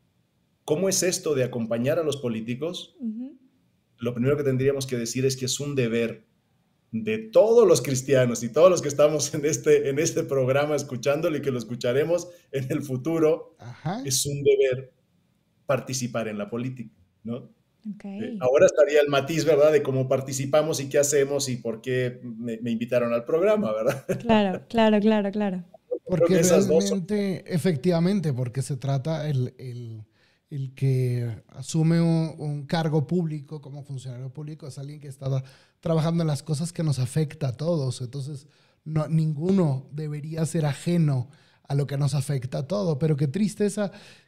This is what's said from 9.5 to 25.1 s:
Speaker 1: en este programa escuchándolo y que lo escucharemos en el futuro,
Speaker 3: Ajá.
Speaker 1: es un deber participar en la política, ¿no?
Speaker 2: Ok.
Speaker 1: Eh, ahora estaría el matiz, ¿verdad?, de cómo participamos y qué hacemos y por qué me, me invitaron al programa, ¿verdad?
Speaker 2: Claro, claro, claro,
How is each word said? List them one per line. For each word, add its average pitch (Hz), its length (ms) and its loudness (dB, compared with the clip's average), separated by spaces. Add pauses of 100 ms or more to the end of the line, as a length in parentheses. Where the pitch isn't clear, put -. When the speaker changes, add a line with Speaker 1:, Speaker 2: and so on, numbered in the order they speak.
Speaker 1:
en 139 100 0
este 160 240 0
programa 139 540 0
escuchándolo 147 580 -2
y 139 60 -4
que 139 100 -2
lo 123 60 -2
escucharemos 139 720 -2 (240)
en 131 180 -4
el 151 120 -2
futuro, 156 760 0
Speaker 3:
Ajá. 151 460 -8
Speaker 1:
es 131 200 -2
un 143 200 -6
deber 135 480 2 (720)
participar 127 640 -4
en 104 80 -8
la 104 120 -8
política, 123 460 -8 (280)
¿no? 113 280 -10 (420)
Speaker 2:
Ok. - 120 -18 (120)
Speaker 1:
Eh, 226 220 -8
ahora 139 280 6
estaría 147 340 4
el 147 80 2
matiz, 143 340 0
¿verdad?, 151 300 6
de 147 100 4
cómo 131 240 -2
participamos 139 720 0
y 139 80 -6
qué 147 120 2
hacemos 139 500 2
y 123 80 -4
por 113 240 -6
qué 127 420 -2
me, 117 380 -8
me 120 100 -2
invitaron 117 420 0
al 117 120 0
programa, 175 480 2
¿verdad? 120 320 -2 (120)
Speaker 2:
Claro, 208 520 2
claro, 220 320 4
claro, 208 300 2